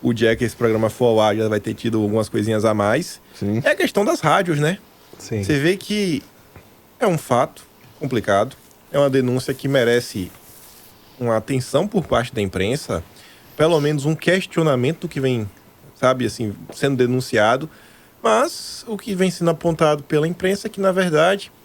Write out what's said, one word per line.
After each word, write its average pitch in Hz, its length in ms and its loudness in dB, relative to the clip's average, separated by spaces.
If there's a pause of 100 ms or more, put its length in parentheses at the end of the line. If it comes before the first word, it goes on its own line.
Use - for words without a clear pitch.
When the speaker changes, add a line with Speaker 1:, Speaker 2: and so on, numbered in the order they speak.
Speaker 1:
o 123 100 0
dia 113 240 2
que 120 80 -2
esse 110 120 -4
programa 110 320 2
for 123 180 0
ao 110 140 4
ar 107 160 4
já 110 120 0
vai 104 120 0
ter 110 140 -6
tido 110 260 -2
algumas 107 280 0
coisinhas 107 360 0
a 110 80 4
mais. 107 480 0 (140)
Speaker 2:
Sim. 202 300 -2
Speaker 1:
É 277 60 4
a 302 60 2
questão 269 280 0
das 330 160 0
rádios, 165 400 2
né? 160 180 0 (400)
Speaker 3:
Sim. 107 260 -6
Speaker 1:
Você 143 140 2
vê 170 180 2
que 190 460 -4 (800)
é 247 60 2
um 170 120 2
fato - 440 0 (360)
complicado, 113 580 0 (360)
é 143 60 0
uma 143 120 4
denúncia 127 420 0
que 135 160 -6
merece 120 600 0 (880)
uma 117 180 0
atenção 135 500 -2
por 196 200 -2
parte 120 280 -2
da 113 60 -4
imprensa, 95 640 -2 (540)
pelo 160 240 4
menos 147 240 0
um 160 120 0
questionamento 160 880 0
do 175 60 -8
que 147 120 -8
vem, 123 280 -2 (480)
sabe, 127 300 2
assim, 104 280 -4 (180)
sendo 139 240 0
denunciado, 123 720 2 (540)
mas - 680 0
o 220 80 -8
que 196 180 -8
vem 180 160 2
sendo 170 200 -2
apontado 156 540 0
pela 151 220 0
imprensa 185 400 -4
é 208 40 -6
que, 196 100 -10
na 190 120 2
verdade 180 600 2 (120)